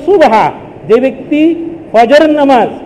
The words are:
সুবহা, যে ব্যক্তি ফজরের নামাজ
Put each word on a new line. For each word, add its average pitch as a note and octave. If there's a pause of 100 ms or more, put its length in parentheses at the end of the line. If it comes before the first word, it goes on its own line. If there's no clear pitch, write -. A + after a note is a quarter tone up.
সুবহা, A3+ (360)
যে A3+
ব্যক্তি D4+ (380)
ফজরের C#4
নামাজ C#4 (180)